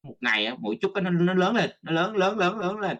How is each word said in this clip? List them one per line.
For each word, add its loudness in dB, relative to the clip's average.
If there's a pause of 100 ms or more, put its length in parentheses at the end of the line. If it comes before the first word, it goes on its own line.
một -16
ngày 2
á, -4
mỗi -4
chút -2
á, -2
nó, 0
nó 4
lớn 4
lên, 0 (120)
nó -6
lớn, 0
lớn, 2
lớn, 0
lớn -4
lên. -4